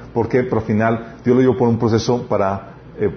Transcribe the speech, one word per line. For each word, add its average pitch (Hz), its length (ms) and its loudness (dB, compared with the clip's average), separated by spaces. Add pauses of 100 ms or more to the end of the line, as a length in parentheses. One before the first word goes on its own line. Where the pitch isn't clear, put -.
(140)
por 120 140 0
qué, 123 160 2
pero 113 140 -2
al 107 60 -2
final 113 600 -2
Dios 123 140 4
lo 131 40 4
llevó 127 160 4
por 120 120 2
un 113 80 2
proceso 117 500 0
para, 98 500 -2 (220)
eh, 104 180 -2